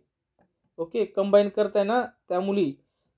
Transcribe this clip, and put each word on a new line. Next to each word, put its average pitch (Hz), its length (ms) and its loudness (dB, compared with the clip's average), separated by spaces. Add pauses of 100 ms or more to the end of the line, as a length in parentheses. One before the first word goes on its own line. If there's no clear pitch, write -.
(760)
ओके, 190 280 -4
कंबाईन 202 440 2
करताय 202 340 0
ना 226 220 0 (240)
त्या 180 100 -2
मुली, 196 340 0 (440)